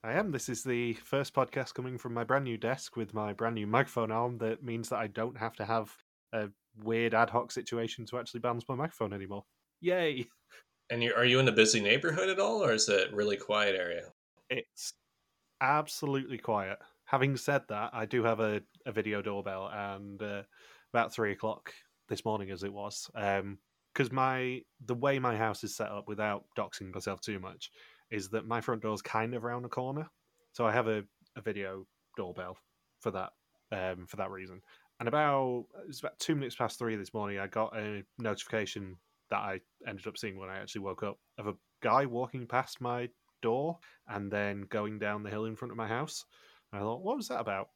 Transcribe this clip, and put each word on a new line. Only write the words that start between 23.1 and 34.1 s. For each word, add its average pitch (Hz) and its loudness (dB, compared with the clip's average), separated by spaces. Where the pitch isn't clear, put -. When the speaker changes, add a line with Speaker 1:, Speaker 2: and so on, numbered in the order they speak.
Speaker 1:
um, 98 0
'cause 127 2
my, 131 0
the 123 -2
way 135 2
my 120 2
house 110 0
is 101 -6
set 104 -2
up, 101 -8
without 104 0
doxing 95 -6
myself 98 -4
too 104 -6
much, 92 -12
is 95 -4
that 110 -2
my 113 0
front 113 -2
door's 107 -2
kind 113 0
of 113 -6
around 123 -4
the 123 -10
corner. 139 -2
So 120 4
I 107 6
have 113 6
a, 107 2
a 113 -10
video 98 -4
doorbell 92 -6
for 107 0
that, 92 -4
um, 92 -2
for - -12